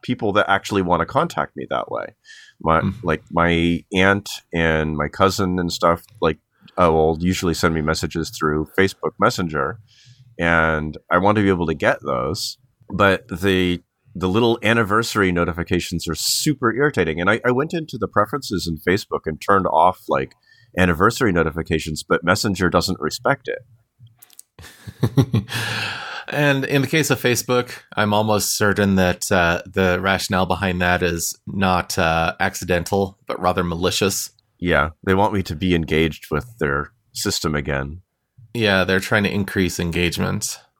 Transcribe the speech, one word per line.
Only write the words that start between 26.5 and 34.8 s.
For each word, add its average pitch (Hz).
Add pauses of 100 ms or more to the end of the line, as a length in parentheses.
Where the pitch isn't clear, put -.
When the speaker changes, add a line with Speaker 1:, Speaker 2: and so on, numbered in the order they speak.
Speaker 2:
in 139
the 127
case 160
of 131
Facebook, 123 (260)
I'm 104
almost 107
certain 101
that, 90
uh, 87
the 92
rationale 92
behind 90
that 90
is 85
not, 92
uh, 82
accidental, 92
but -
rather 90
malicious. 92 (280)
Speaker 1:
Yeah, 80 (140)